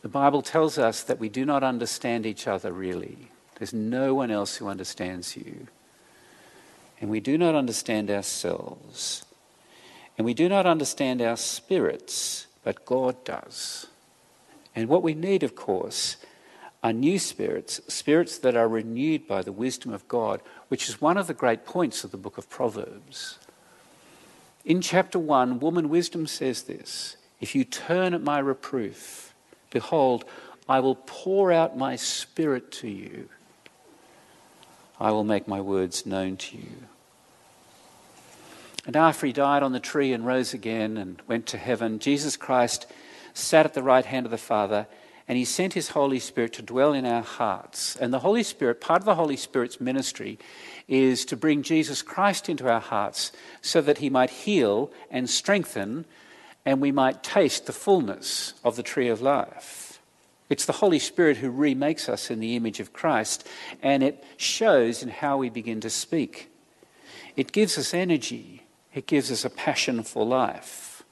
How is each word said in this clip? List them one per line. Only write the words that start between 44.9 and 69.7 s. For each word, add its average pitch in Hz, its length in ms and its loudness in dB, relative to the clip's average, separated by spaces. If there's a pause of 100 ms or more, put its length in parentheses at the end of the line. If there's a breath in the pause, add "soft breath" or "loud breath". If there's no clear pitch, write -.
and 127 120 0
he 123 80 2
sent 185 260 0
his - 160 -4
Holy 139 300 2
Spirit 117 340 -2
to - 80 -14
dwell 127 320 4
in 131 140 0
our 120 160 2
hearts. - 760 -4
And 123 160 -2
the 131 60 0
Holy 208 240 2
Spirit, - 400 -2
part 165 180 4
of 196 60 -4
the 202 80 4
Holy 151 240 0
Spirit's - 420 -2
ministry 127 580 -4 (480 loud breath)
is 131 380 4
to 139 120 -6
bring 147 260 2
Jesus 147 400 0
Christ 190 480 0
into 131 200 0
our 113 100 4
hearts - 520 -4 (300 loud breath)
so - 180 2
that 147 180 4
he 147 120 0
might 127 180 4
heal 131 640 2 (180 loud breath)
and 127 200 -4
strengthen 156 760 0 (600 loud breath)
and 135 120 4
we 143 140 2
might 131 300 2
taste - 420 2
the - 80 -8
fullness - 800 0 (100)
of 120 140 2
the 120 60 -6
tree 123 260 0
of 113 140 0
life. - 760 -2 (520)
It's - 160 0
the - 80 -2
Holy 180 240 4
Spirit 151 400 2
who 131 120 -4
remakes 139 560 0
us - 240 -4
in 117 80 -2
the 113 160 -2
image 113 240 -2
of 101 140 -10
Christ, - 560 0 (340 loud breath)
and 135 200 4
it 139 200 0 (140 loud breath)
shows 131 680 4
in 127 60 -8
how 139 300 -2
we 131 100 -2
begin 113 320 -6
to 113 80 -6
speak. - 600 -4 (840 loud breath)
It 135 160 -2
gives 202 280 2
us - 160 -2
energy. 165 720 -2 (300)
It 139 120 -8
gives 139 260 2
us 113 120 -2
a 127 60 -2
passion - 520 -2